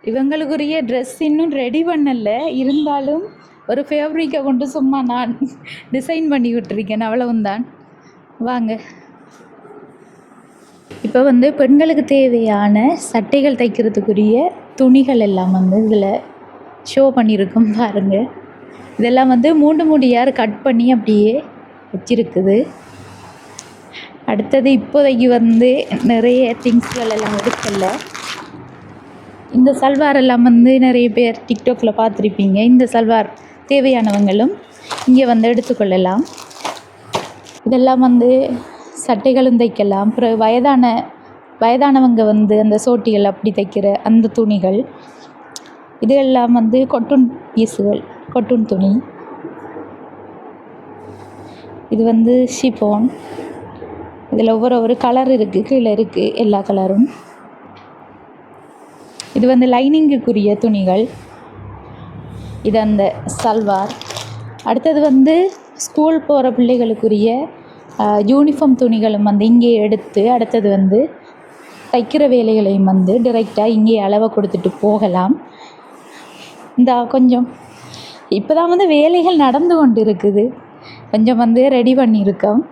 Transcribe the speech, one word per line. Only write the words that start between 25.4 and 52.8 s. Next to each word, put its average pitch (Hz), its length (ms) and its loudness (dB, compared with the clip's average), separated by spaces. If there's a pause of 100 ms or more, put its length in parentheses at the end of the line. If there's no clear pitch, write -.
நிறைய 240 600 0
திங்ஸ்கள் 233 480 -2
எல்லாம் 214 260 -4
எடுக்கல. 196 520 -4 (1600)
இந்த 254 200 4
சல்வார் 277 440 0
எல்லாம் 254 260 2
வந்து 240 360 6
நிறைய 247 320 2
பேர் 226 360 -2
TikTok-ல 233 500 -2
பார்த்துருப்பீங்க. 202 580 -2
இந்த 240 380 4
சல்வார் 226 360 0 (400)
தேவையானவங்களும் 226 840 0 (540)
இங்க 254 200 4
வந்து 233 240 2
எடுத்துக்கொள்ளலாம். 196 720 0 (1400)
இதெல்லாம் 254 360 2
வந்து 254 500 4 (560)
சட்டைகளும் 254 520 2
தைக்கலாம். 202 480 0
அப்புறம் 226 300 0
வயதான, 240 680 2 (560)
வயதானவங்க 254 640 4
வந்து 214 360 2
அந்த 214 240 2
சோட்டிகள் 226 400 0
அப்படி 202 380 -2
தைக்கிற 202 300 -2
அந்த 226 360 2
துணிகள். 208 560 0 (1160)
இது 226 140 0
எல்லாம் 262 380 2
வந்து 240 340 2
கொட்டுன் 254 400 2 (280)
பீஸுகள், 208 480 -2 (320)
கொட்டுன் 233 300 0
துணி. 196 360 0 (3000)
இது 226 140 0
வந்து 233 440 4 (140)
ஷிஃபான். 220 480 0 (1200)